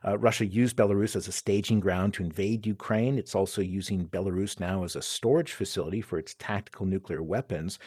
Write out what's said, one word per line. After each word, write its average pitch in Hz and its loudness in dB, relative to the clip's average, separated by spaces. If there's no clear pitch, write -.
Uh, 101 2
Russia 117 2
used 117 2
Belarus 101 4
as 92 -4
a 92 -10
staging 104 2
ground 92 2
to 95 -4
invade 101 -2
Ukraine. 113 0
It's - -4
also 98 2
using 92 -2
Belarus 92 -2
now 90 0
as 85 -6
a 69 -6
storage - 0
facility 95 -4
for 87 -6
its - -8
tactical - -6
nuclear 95 -2
weapons. 85 -4